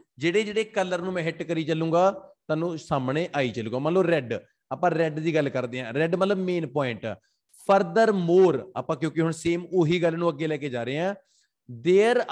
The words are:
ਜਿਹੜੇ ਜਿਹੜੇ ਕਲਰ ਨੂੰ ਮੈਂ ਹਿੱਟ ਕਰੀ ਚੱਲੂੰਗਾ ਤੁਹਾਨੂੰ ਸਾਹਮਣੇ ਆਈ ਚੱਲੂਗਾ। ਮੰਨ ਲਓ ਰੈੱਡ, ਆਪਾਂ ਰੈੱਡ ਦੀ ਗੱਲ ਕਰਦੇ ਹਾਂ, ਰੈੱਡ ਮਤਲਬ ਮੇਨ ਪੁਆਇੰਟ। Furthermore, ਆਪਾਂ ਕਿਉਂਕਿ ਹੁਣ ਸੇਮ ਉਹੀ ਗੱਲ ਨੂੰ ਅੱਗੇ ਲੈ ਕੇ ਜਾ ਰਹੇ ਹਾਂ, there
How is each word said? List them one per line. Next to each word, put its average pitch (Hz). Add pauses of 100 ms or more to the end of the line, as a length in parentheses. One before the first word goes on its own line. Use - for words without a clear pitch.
(180)
ਜਿਹੜੇ 170
ਜਿਹੜੇ 214
ਕਲਰ 185
ਨੂੰ 185
ਮੈਂ 180
ਹਿੱਟ 165
ਕਰੀ 160
ਚੱਲੂੰਗਾ 165
ਤੁਹਾਨੂੰ 165
ਸਾਹਮਣੇ 147
ਆਈ 135
ਚੱਲੂਗਾ। 113
ਮੰਨ 156
ਲਓ 190
ਰੈੱਡ, 143 (380)
ਆਪਾਂ 165
ਰੈੱਡ 156
ਦੀ 160
ਗੱਲ 147
ਕਰਦੇ 127
ਹਾਂ, 117
ਰੈੱਡ 165
ਮਤਲਬ 190
ਮੇਨ 180
ਪੁਆਇੰਟ। 127 (600)
Furthermore, 185 (140)
ਆਪਾਂ 139
ਕਿਉਂਕਿ 151
ਹੁਣ 165
ਸੇਮ 170
ਉਹੀ 175
ਗੱਲ 165
ਨੂੰ 170
ਅੱਗੇ 151
ਲੈ 156
ਕੇ 143
ਜਾ 120
ਰਹੇ 135
ਹਾਂ, 190 (540)
there 185 (120)